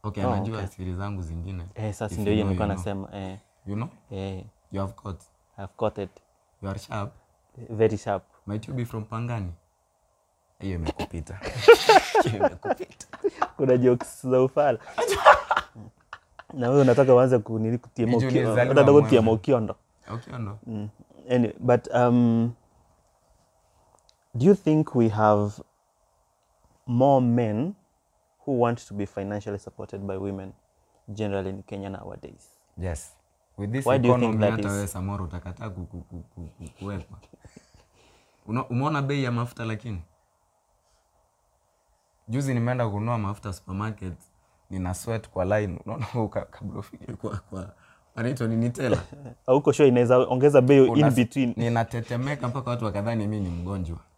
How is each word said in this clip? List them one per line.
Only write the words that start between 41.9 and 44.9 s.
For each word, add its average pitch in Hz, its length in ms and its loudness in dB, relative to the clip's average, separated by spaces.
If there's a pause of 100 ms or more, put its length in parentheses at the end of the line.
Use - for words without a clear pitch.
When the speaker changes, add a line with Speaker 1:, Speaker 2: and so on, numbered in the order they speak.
Speaker 1:
Juzi 135 260 -2
nimeenda 120 360 -2
kununua 110 280 -4
mafuta 101 360 -6
supermarket, 95 600 -8 (560)
nina 92 240 -6